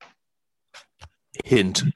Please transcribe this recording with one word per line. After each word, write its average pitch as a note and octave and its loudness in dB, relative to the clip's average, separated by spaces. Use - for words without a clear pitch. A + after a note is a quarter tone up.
Hint. G2 2